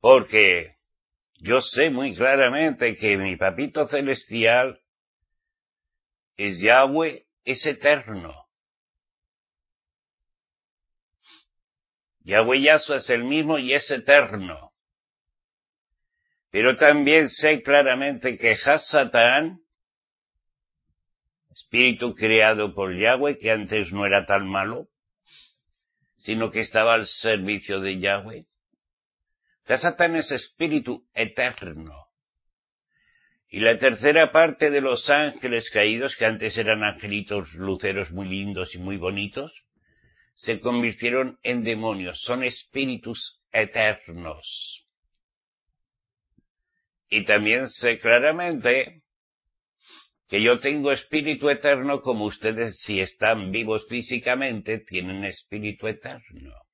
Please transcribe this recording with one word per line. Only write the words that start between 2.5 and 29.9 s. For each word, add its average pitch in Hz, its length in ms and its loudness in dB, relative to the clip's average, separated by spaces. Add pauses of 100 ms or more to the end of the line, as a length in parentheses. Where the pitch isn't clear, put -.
que 104 200 0
mi 95 200 -4
papito 139 520 -2
celestial 127 920 0 (1600)
es 98 240 -6
Yahweh, 135 680 2 (180)
es 127 220 -6
eterno. 113 800 -2 (3750)
Yahweh 113 420 4
Yahshua 151 340 4
es 127 140 -6
el 120 140 0
mismo 151 340 -2
y 127 160 -2
es 143 160 -2
eterno. 107 840 2 (1800)
Pero 117 260 2
también 147 520 6
sé 151 340 0
claramente 135 760 2
que 113 140 2
Hasatán, 139 1120 2 (1900)
espíritu 120 600 0
creado 110 600 4
por 95 220 -4
Yahweh, 127 420 0
que 110 120 -4
antes 104 420 -2
no 101 140 -4
era 98 200 2
tan 98 220 0
malo, 101 400 -6 (1300)
sino 110 340 -4
que 113 100 -4
estaba 110 340 2
al 107 120 0
servicio 101 760 -4
de 95 200 -6
Yahweh. 98 460 -4 (1200)
Hasatán 165 500 0